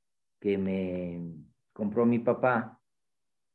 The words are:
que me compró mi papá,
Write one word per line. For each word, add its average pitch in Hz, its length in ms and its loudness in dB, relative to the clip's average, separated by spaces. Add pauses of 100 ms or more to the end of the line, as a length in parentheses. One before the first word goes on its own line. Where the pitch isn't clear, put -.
(400)
que 101 180 2
me 90 640 -2 (520)
compró 107 340 0
mi 120 140 4
papá, 120 580 0 (760)